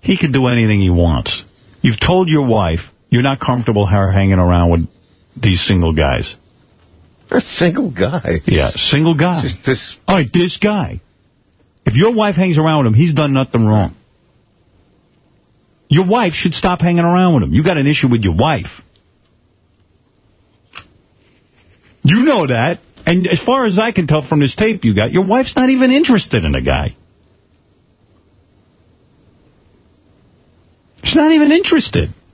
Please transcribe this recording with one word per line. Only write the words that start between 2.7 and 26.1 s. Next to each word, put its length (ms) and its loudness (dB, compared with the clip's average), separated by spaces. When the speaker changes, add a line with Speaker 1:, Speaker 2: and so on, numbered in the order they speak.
Speaker 1:
you're 120 2
not 180 -2
comfortable 440 -2
her 260 2
hanging 280 2
around 320 2
with 180 0
these 240 0
single 320 0
guys. 420 -2
Speaker 2:
A 120 -2
single 480 -4
guy? 560 -4
Speaker 1:
Yeah, 280 0
single 400 0
guy. 280 0
Speaker 2:
Just 240 -8
this 320 -6
Speaker 1:
All 80 2
right, 160 -2
this 240 0
guy. 460 -4
If 100 -2
your 200 2
wife 220 0
hangs 200 0
around 280 2
with 20 2
him, 80 2
he's 180 2
done 220 0
nothing 320 0
wrong. 280 0
Your 160 2
wife 260 0
should 220 -4
stop 260 -4
hanging 240 0
around 300 2
with 80 2
him. 100 -2
You 100 2
got 140 0
an 100 0
issue 220 0
with 160 0
your 100 0
wife. 460 -2
You 220 2
know 220 2
that. 320 -2
And 220 0
as 140 -2
far 260 0
as 120 0
I 140 0
can 140 -2
tell 200 0
from 140 0
this 160 -2
tape 300 0
you 80 2
got, 180 0
your 140 0
wife's 280 -2
not 140 2
even 220 2
interested 560 0